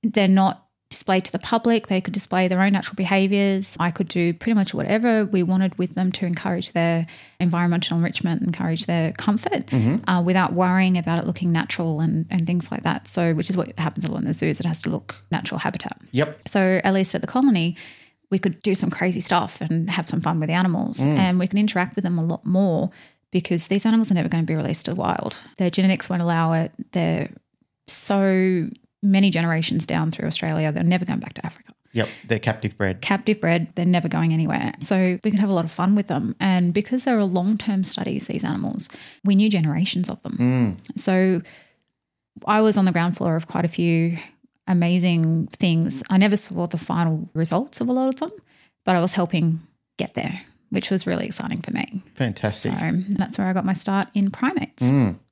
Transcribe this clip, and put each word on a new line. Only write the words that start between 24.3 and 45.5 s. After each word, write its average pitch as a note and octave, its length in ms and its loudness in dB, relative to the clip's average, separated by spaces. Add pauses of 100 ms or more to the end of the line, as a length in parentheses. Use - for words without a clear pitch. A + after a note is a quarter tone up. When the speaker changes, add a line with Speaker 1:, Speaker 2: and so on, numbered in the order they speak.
Speaker 1:
be D#3+ 120 -2
released D#3 300 -4
to - 60 -6
the E3+ 40 -4
wild. - 400 -4 (220)
Their F3+ 120 2
genetics F#3+ 400 2
won't F3+ 120 -2
allow E3 320 2
it. E3 180 0 (220)
They're E3 360 0 (600)
so F#3+ 800 2 (340)
many G3 260 6
generations E3 560 0
down D#3+ 260 0
through - 160 -6
Australia, D#3 440 -2
they're D#3 120 -2
never F3+ 220 2
going - 140 -4
back - 160 -12
to - 100 -12
Africa. - 260 -12 (220)
Speaker 2:
Yep, A2+ 160 0 (180)
they're A2 120 0
captive - 380 -2
bred. F#2 240 -2
Speaker 1:
Captive G3 380 0
bred, E3 360 0
they're F3 100 -2
never F3 220 2
going D#3+ 260 0
anywhere. D#3+ 480 -2
So F#3 420 2
we G#3+ 80 0
could G#3 80 2
have G3+ 100 2
a G3 40 2
lot E3 120 0
of D#3+ 60 -6
fun F#3+ 240 2
with G3+ 120 0
them. D3+ 320 -2
And F3+ 340 2
because G#3 320 -2
they B3+ 80 2
were G#3+ 100 2
long-term F#3+ 600 0
studies, - 440 -4
these - 160 -4
animals, - 460 -4 (340)
we G3 120 4
knew G#3+ 140 6
generations F3 600 0
of - 140 -8
them. - 140 -8
Speaker 2:
Mm. A#2+ 600 0
Speaker 1:
So F#3 420 2 (1040)
I G#3+ 160 2
was G#3+ 160 4
on F#3+ 80 4
the F3+ 60 4
ground F3 260 2
floor E3 180 0
of E3 120 -4
quite - 180 -2
a E3 40 0
few E3 480 2 (500)
amazing E3+ 800 2
things. E3+ 600 0